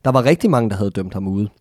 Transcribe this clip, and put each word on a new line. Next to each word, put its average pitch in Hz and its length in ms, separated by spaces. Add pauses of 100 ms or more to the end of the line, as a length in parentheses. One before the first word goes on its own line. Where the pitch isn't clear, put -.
der 131 80
var 127 120
rigtig 170 260
mange, 117 200
der 101 60
havde 101 140
dømt 92 240
ham 95 140
ude. 101 200 (120)